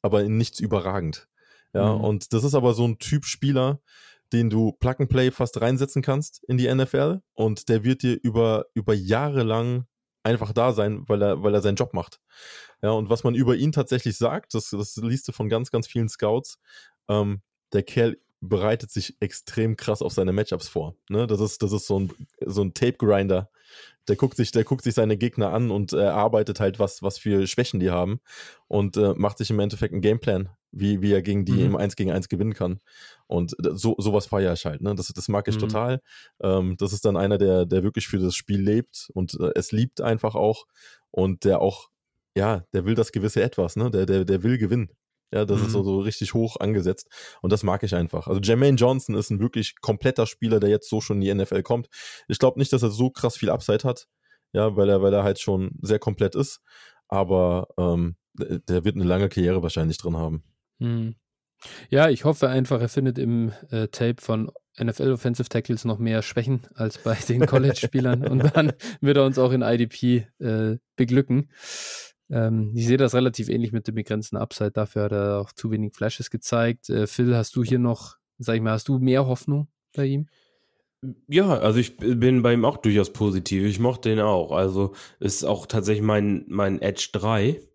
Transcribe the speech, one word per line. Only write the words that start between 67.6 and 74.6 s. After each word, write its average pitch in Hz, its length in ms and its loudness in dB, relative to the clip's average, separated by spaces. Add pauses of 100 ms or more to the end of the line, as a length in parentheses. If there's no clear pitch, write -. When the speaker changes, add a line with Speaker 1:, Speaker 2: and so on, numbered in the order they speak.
Speaker 2:
und 135 260 2
dann 151 180 4 (280)
wird 143 160 4
er 135 100 6
uns 131 140 2
auch 127 100 6
in 127 120 2
I 117 160 2
D 120 100 2
P, 123 400 0 (100)
äh, 110 380 -2 (180)
beglücken. 127 560 2 (800)
Ähm, 113 440 0
ich 117 120 0
sehe 123 100 4
das 131 180 4
relativ 123 360 0
ähnlich 113 220 -2
mit 113 140 -4
dem 110 100 -6
begrenzten 107 420 -6
Upside, 110 320 -4